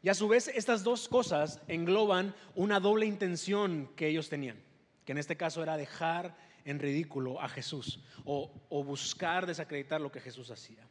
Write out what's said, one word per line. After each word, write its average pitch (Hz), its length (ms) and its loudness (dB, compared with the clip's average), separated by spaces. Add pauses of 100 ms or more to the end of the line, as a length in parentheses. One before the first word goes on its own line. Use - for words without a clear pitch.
Y 180 80 4
a 196 40 6
su 208 140 2
vez, 240 220 6
estas 226 340 0
dos 233 240 0
cosas 170 640 2
engloban 190 640 4 (200)
una 196 260 4
doble 214 240 6
intención 190 880 0
que 156 140 0
ellos 156 180 0
tenían, 127 340 -6 (440)
que - 80 -6
en 147 40 -2
este 147 200 -4
caso 165 260 -2
era 156 140 -2
dejar 165 580 -4 (300)
en 143 140 -4
ridículo 143 600 -2
a 135 60 -4
Jesús - 520 -8 (260)
o, 143 260 -4 (180)
o 143 140 -2
buscar 170 640 -2
desacreditar 151 560 -4
lo 139 100 -6
que 131 80 -14
Jesús 123 320 -14
hacía. 110 400 -18